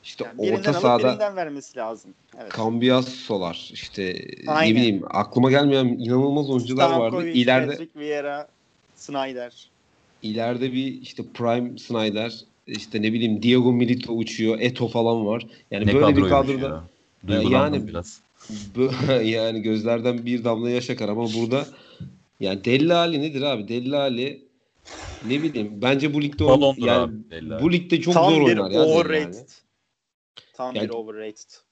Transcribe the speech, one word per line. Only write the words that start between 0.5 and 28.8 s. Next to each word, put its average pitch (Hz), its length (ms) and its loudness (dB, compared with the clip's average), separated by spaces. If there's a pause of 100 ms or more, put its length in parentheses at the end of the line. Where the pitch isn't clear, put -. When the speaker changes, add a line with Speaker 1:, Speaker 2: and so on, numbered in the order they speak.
Speaker 1:
orta 202 120 0
Speaker 2:
alıp 175 120 0
Speaker 1:
sahada 123 260 4
Speaker 2:
birinden 190 280 -2
vermesi 143 420 -8
lazım. 110 320 -10 (320)
Evet. 104 140 -14
Speaker 1:
Cambiasso'lar, 117 1160 0
işte, - 300 -12
e, - 440 -8
Speaker 2:
Aynen. 151 280 4
Speaker 1:
ne - 60 6
bileyim, 104 300 2
aklıma 127 400 2
gelmeyen 139 340 4
inanılmaz 131 680 0
oyuncular 131 400 2
vardı. 113 260 2
Speaker 2:
Stankovic, 170 240 -4
Speaker 1:
İleride 127 300 4
Speaker 2:
Patrick 156 300 -12
Vieira, 147 480 -6 (480)
Sneijder. 131 720 -10 (540)
Speaker 1:
ileride 120 500 -4
bir 131 300 -4
işte - 200 -14 (120)
prime 120 440 -2
Sneijder, 110 560 -4 (320)
işte 107 360 -6
ne 110 100 0
bileyim 113 300 0
Diego 123 300 6
Milito 123 400 0
uçuyor, 113 480 -2
Eto'o 123 280 -2
falan 117 380 0
var. 113 200 -4 (240)
Yani 104 160 -2
Speaker 3:
Ne 104 80 4
Speaker 1:
böyle 104 220 6
bir 95 60 6
Speaker 3:
kadroymuş 95 80 2 (300)
Speaker 1:
kadroda 131 140 -6
Speaker 3:
ya. 82 100 -14 (420)
Duygulandım 123 540 2
Speaker 1:
yani 107 80 -8
Speaker 3:
biraz. 85 320 -10 (560)
Speaker 1:
bö-, 127 460 2
<laughs> - 20 -2
yani 113 380 -2
gözlerden 117 640 -2
bir 120 180 -4
damla 117 260 0
yaş 123 200 -4
akar 117 180 -4
ama 117 180 -2 (140)
burada 127 260 -2 (720)
yani 98 240 -4
Dele 143 300 4
Alli 170 280 0
nedir 139 200 -4
abi? 117 260 -4
Dele 127 280 -4
Alli 139 460 -4 (840)
ne 143 140 0
bileyim 120 280 -4 (120)
bence 139 320 0
bu 147 80 0
ligde 143 220 -4
Speaker 3:
Ballon 135 320 6
d'Or 120 100 -2
Speaker 1:
yani 120 40 4 (120)
Speaker 3:
abi 113 100 -4 (180)
Dele 78 240 -10
Alli. 82 80 -2
Speaker 1:
bu 170 100 4
ligde 175 280 0
çok 170 140 0
Speaker 2:
Tam 175 200 6
Speaker 1:
zor 151 60 6
Speaker 2:
bir 147 60 6
Speaker 1:
oynar 107 180 4
ya 92 60 -4
Dele 107 80 2
Alli. 156 140 6